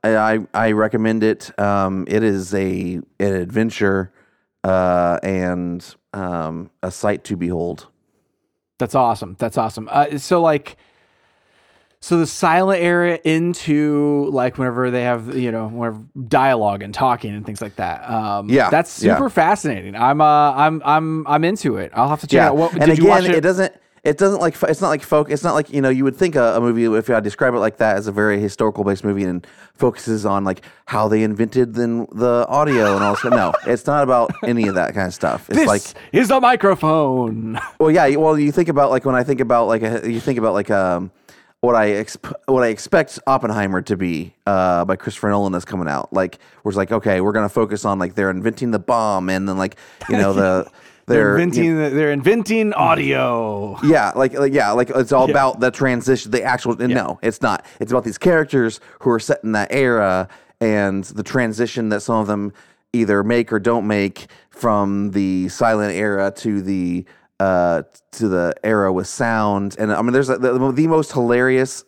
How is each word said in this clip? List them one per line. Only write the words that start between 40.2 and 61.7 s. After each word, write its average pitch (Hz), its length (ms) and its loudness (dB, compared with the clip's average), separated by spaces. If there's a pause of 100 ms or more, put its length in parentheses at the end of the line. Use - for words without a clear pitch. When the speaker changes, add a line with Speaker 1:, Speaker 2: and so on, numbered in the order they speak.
Speaker 1:
think 127 180 -2
about, 110 160 0
like, 101 160 -2
um, 92 400 0 (520)
what 120 120 4
I 107 160 4
exp-, - 420 -6 (140)
what 131 160 2
I 120 60 2
expect 147 580 -2
Oppenheimer 107 560 0
to 101 160 -4
be, 87 360 -4 (120)
uh, 92 400 2
by 95 100 -2
Christopher - 320 -6
Nolan 101 260 0
is 87 120 -4
coming 90 220 -6
out. 69 220 -6
Like, 92 280 -2 (240)
where 104 80 -4
it's 95 80 -2
like, 95 120 -2
okay, 107 300 0
we're 101 120 0
gonna 104 180 0
focus 104 340 -2
on, 98 140 0
like, 92 160 -4
they're 95 160 0
inventing 110 400 -4
the 107 80 -2
bomb, 101 500 -2
and 95 180 -2
then, 95 120 -4
like, 95 180 -4 (320)
you 107 80 0
know, 98 160 2
the 95 380 0 (180)
Speaker 2:
<laughs> - 180 -20
They're 113 180 4
Speaker 1:
they're, 101 140 2
Speaker 2:
inventing 170 260 0
Speaker 1:
you 165 180 2
Speaker 2:
the, 147 140 -2
they're 147 160 0
inventing 214 600 0
audio. 123 1120 0
Speaker 1:
Yeah, 135 320 4
like, 127 200 2
like, 139 180 2
yeah, 123 180 2
like, 120 200 0
it's 127 200 0
all 131 160 4
Speaker 2:
Yeah. 143 60 0
Speaker 1:
about 135 260 2
the 123 140 2
transition, 123 580 0
the 117 140 -2
actual. 120 360 -2
Speaker 2:
Yeah. 123 60 -2
Speaker 1:
No, 113 340 -2
it's 113 220 -2
not. 107 240 0 (140)
It's 113 100 -6
about 123 140 0
these 110 140 -6
characters 143 600 2 (220)
who 131 100 0
are 117 80 2
set - 240 -2
in 110 100 -4
that 104 200 -2
era, 104 560 2 (320)
and 101 440 0
the 101 200 -10
transition 117 640 -2